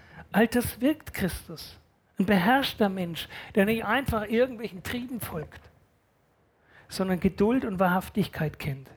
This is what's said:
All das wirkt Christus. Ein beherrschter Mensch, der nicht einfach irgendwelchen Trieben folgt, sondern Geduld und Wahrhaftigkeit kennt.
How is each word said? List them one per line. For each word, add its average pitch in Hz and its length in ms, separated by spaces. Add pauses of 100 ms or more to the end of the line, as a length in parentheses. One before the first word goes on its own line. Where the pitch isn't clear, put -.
(300)
All 220 160
das - 340
wirkt 294 340
Christus. - 680 (360)
Ein 190 100
beherrschter 220 640
Mensch, 180 400 (280)
der 196 80
nicht 220 200
einfach 220 440
irgendwelchen 226 560
Trieben 247 340
folgt, - 420 (1300)
sondern 185 320
Geduld 214 460
und 196 160
Wahrhaftigkeit 180 800
kennt. 135 360